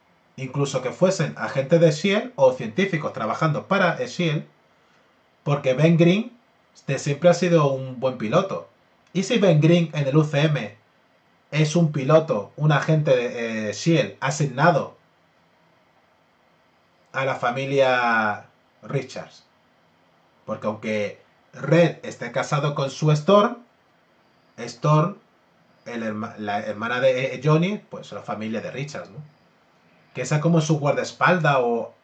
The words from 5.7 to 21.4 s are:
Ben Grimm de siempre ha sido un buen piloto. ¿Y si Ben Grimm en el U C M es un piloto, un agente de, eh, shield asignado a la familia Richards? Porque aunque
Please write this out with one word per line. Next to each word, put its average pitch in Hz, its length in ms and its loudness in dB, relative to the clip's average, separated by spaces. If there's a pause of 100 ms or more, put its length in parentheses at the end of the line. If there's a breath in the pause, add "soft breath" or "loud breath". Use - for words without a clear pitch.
Ben 160 220 4
Grimm 175 360 4 (560)
de 135 120 -2
siempre 151 300 2
ha 170 40 6
sido 165 380 4
un 131 280 -6
buen 127 180 -2
piloto. 160 500 -2 (460)
¿Y 185 100 -2
si 240 140 0
Ben 175 240 4
Grimm 170 320 4
en 143 140 -2
el 139 100 2
U 151 80 4
C 143 160 -2
M 139 340 -2 (760)
es 151 260 0
un 165 160 2
piloto, 135 640 2
un 151 160 2
agente 147 420 2
de, 117 540 -4
eh, 101 40 -6
shield 143 460 0
asignado 139 800 0 (2250)
a 135 100 -2
la 131 120 -2
familia 127 1120 0 (360)
Richards? - 600 -10 (960)
Porque 110 240 -8
aunque 107 540 -6 (320)